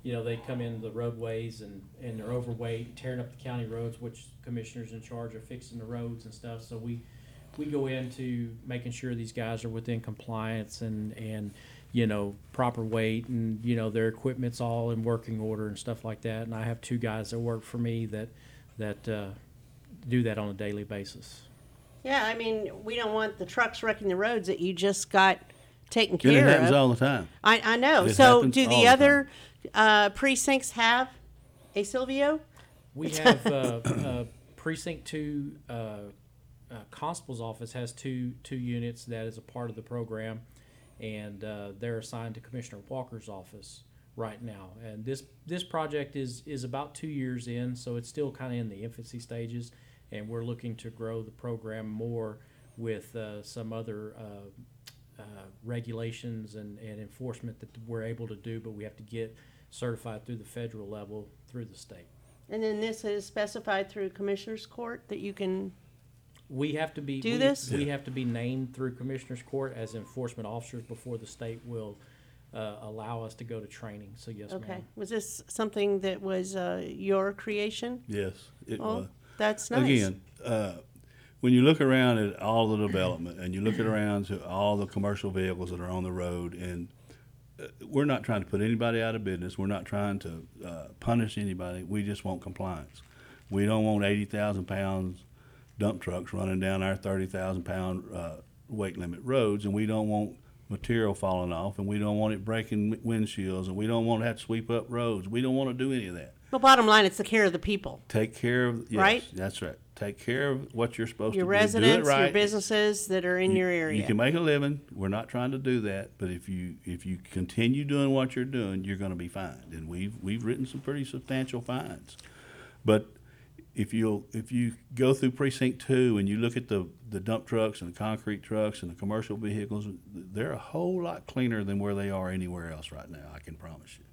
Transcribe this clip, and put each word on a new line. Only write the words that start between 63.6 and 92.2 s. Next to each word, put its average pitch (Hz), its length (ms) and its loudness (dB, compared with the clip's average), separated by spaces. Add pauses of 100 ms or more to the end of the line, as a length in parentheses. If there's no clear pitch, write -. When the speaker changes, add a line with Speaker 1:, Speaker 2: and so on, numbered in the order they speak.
Speaker 2:
through 196 220 -6
Commissioner's 202 540 -6
Court 240 440 -10
that 208 100 -6
you 202 140 -6
can 190 400 -4 (760)
Speaker 1:
We 139 260 -2
have 160 180 -4
to 156 80 -10
be, 139 180 -4
Speaker 2:
do 226 140 0
Speaker 1:
we, 247 40 0
Speaker 2:
this? 269 320 2
Speaker 1:
we 143 160 0
Speaker 3:
Yeah. 143 60 -2
Speaker 1:
have 139 140 -4
to 135 60 -8
be 127 120 -4
named 123 500 -2
through 127 220 -4
Commissioner's 127 480 -8
Court 131 320 -4
as 113 200 -8
enforcement 117 520 -8
officers 117 360 -10
before 117 340 -10
the 110 100 -10
state 113 380 -10
will, 110 340 -10 (540)
uh, 107 280 -8
allow 110 420 -8
us 110 120 -10
to - 80 -14
go 117 160 -8
to 104 80 -14
training. 104 480 -14
So 117 160 -16
yes, 104 220 -12
Speaker 2:
Okay. 208 160 -10
Speaker 1:
ma'am. 180 260 -12
Speaker 2:
Was 202 140 -10
this 214 380 -6
something 202 540 0
that 190 200 -2
was, 190 340 -2
uh, 180 320 -2
your 196 460 2
creation? 214 760 -4
Speaker 3:
Yes, 98 440 -4 (140)
it 113 140 -4
Speaker 2:
Oh, 220 200 -2
Speaker 3:
was. 98 80 -8 (300)
Speaker 2:
that's 214 320 0
nice. 127 140 4
Speaker 3:
Again, 104 380 4 (240)
uh, 107 300 -2 (680)
when 123 100 6
you 123 120 8
look 156 180 8
around 131 380 6
at 104 220 0
all 110 280 4
the 107 180 2
development 90 540 -2
and 90 120 -4
you 95 60 -4
look 104 180 0
at 113 80 2
around 104 420 0
to 98 200 -6
all 101 300 2
the 101 100 -2
commercial 101 440 -2
vehicles 92 400 -2
that 87 100 -8
are 90 80 -8
on 92 140 -2
the 92 100 -4
road, 87 420 -4
and, 90 320 -6 (720)
uh, - 60 -12 (180)
we're 135 200 0
not 127 180 0
trying 107 200 0
to - 40 -10
put 101 140 0
anybody 113 400 2
out 113 140 0
of 113 100 -4
business. 92 320 -4
We're 95 100 -2
not 92 180 -2
trying 101 340 -2
to, 82 280 -10 (180)
uh, 85 220 -10 (140)
punish 117 360 2
anybody. 92 460 -4
We 101 200 -2
just 101 200 -4